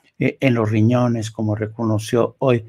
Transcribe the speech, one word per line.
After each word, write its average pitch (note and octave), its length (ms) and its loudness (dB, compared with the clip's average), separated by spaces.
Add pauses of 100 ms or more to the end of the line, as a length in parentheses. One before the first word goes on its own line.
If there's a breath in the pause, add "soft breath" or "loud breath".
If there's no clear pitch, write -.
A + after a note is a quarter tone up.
(180)
eh, C3 220 -2
en C3 140 2
los A2+ 140 0
riñones, A#2 600 0
como G#2+ 240 -4
reconoció A2 880 -2
hoy. A#2+ 280 0